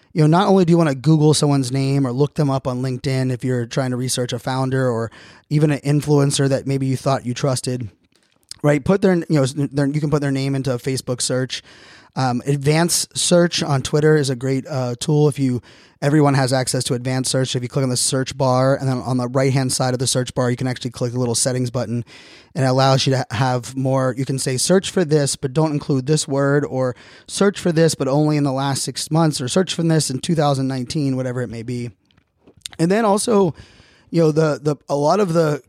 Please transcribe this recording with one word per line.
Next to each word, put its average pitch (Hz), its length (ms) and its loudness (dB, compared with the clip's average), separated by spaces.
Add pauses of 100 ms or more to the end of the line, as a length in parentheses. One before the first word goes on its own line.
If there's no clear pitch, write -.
(140)
you 165 80 0
know, 151 60 6
not 180 200 4
only 190 180 6
do 160 60 2
you 170 60 6
wanna 156 180 2
Google 151 380 4
someone's 139 380 0
name 135 340 0
or 123 60 -2
look 139 240 0
them 147 140 0
up 135 180 -2
on 127 140 -4
LinkedIn 131 500 -2
if 123 120 -6
you're 123 220 -2
trying 127 260 -4
to 123 60 -4
research 127 360 -4
a 117 60 -6
founder 131 500 -2
or 113 220 -4 (380)
even 151 220 2
an 139 80 -2
influencer 143 720 2
that 135 180 -2
maybe 135 180 -2
you 131 120 -2
thought 135 280 -2
you 123 80 -4
trusted, 127 560 -4 (720)
right? 147 200 2
Put 196 180 2
their, 185 140 4
you 165 140 -2
know, 147 140 4
s-, 131 120 -2
their, 143 320 -2
you 151 120 -2
can 151 100 -2
put 147 120 0
their 139 100 -2
name 135 240 -2
into 131 180 -2
a 120 40 -4
Facebook 127 440 -6
search. 131 400 -4 (540)
Um, 123 320 0
advanced 151 680 0
search 175 460 2
on 135 220 0
Twitter 156 320 2
is 135 160 0
a 131 40 -2
great, 131 320 -4
uh, 123 320 -4
tool. 151 280 2
If 139 100 0
you, 127 240 0 (400)
everyone 143 320 4
has 135 180 0
access 131 340 -2
to 127 100 -2
advanced 131 340 -4
search. 131 260 -2
If 127 60 -2
you 123 80 -8
click 139 140 -2
on 131 60 -2
the 123 80 -2
search 135 380 -2
bar 131 400 2
and 135 140 -4
then 127 80 -2
on 123 200 -2
the 123 100 -2
right-hand 135 440 0
side 127 220 -2
of 123 60 -4
the 131 80 -2
search 127 260 -2
bar, 127 160 0
you 123 80 -2
can 131 80 -6
actually 127 240 -6
click 120 220 -6
the 123 80 -4
little 117 160 0
settings 127 340 -2
button, 117 340 -6 (520)
and 135 100 0
it - 20 2
allows 131 380 4
you 135 80 2
to 127 60 0
ha-, - 160 -8
have 127 420 -2
more. 131 400 0
You 135 80 -4
can 135 140 -4
say, 131 180 -4
"Search 185 320 2
for 185 160 0
this, 147 300 2
but 131 180 -8
don't 156 200 0
include 135 340 -2
this 156 200 0
word," 139 380 2
or 131 300 -4 (320)
"Search 196 320 0
for 180 120 0
this, 160 220 4
but 139 140 -4
only 151 280 2
in 143 80 0
the 139 80 0
last 135 320 -4
six - 280 -8
months," 156 280 2
or 123 80 -4
"Search - 280 0
for 170 80 -2
this 160 260 2
in 131 80 -4
two - 160 -2
thousand 143 340 2
nineteen," 131 500 -2
whatever 127 260 -4
it 107 60 -8
may 113 120 -10
be. 120 300 -8 (880)
And 170 100 4
then 220 160 2
also, 202 480 2 (560)
you 165 140 2
know, 156 80 4
the, 151 280 2
the, 147 160 -2 (140)
a 143 60 0
lot 151 240 2
of 185 140 0
the 151 340 2